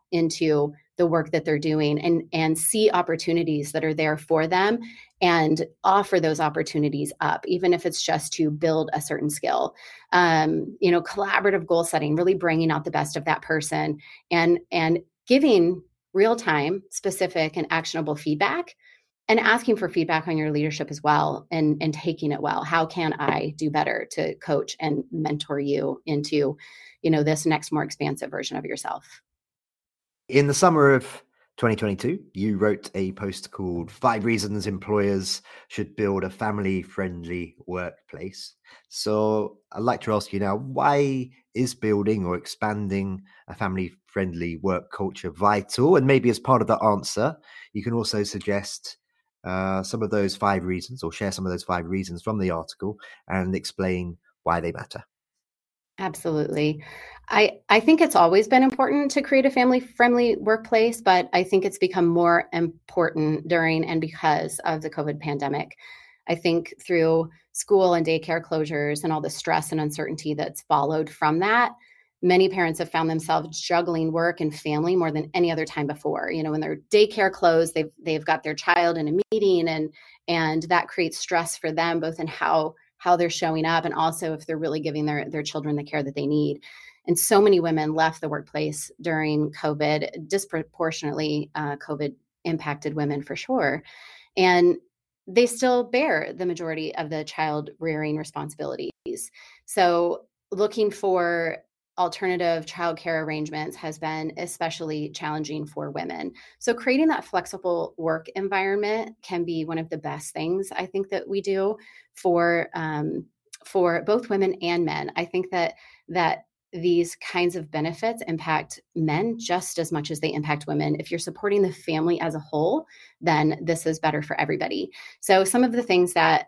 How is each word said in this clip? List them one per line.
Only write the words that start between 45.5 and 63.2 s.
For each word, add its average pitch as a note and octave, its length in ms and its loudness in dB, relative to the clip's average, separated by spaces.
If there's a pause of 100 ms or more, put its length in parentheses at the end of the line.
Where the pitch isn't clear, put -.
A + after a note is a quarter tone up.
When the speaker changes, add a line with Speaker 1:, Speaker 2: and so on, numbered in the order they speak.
Speaker 2:
And C3+ 100 6
maybe C3+ 240 6
as A2 100 2
part B2+ 220 4
of G2+ 60 -2
the G#2+ 160 2
answer, A2 540 0 (340)
you G#2 100 -8
can A#2 120 -4
also G#2+ 300 -2
suggest, - 720 -6 (480)
uh, F#2+ 360 -2
some A2 220 -4
of G2+ 60 -2
those G2+ 260 0
five G2 300 2
reasons F#2 380 -6
or E2 100 -4
share G2 180 -4
some F#2+ 140 -6
of F2+ 80 -2
those F2 100 -6
five F2 220 -2
reasons F2+ 360 -6
from A2 160 -4
the F#2 140 0
article F#2+ 460 -8 (320)
and F#2+ 260 -2
explain F2+ 640 -4 (260)
why E2 160 0
they E2 140 -4
matter. - 320 -14 (920)
Speaker 1:
Absolutely. D3+ 840 -2 (460)
I, G#3+ 300 4 (100)
I G#3+ 100 8
think D#4 220 6
it's E4 140 4
always F#3 320 6
been B3+ 140 6
important C4+ 500 2
to C#4+ 100 0
create C4+ 260 4
a - 20 4
family-friendly B3 880 2
workplace, A3 640 2
but F3+ 320 4
I F3+ 100 4
think F#3+ 220 4
it's F#3+ 140 -4
become F#3 280 2
more E3+ 460 4
important D#3+ 920 0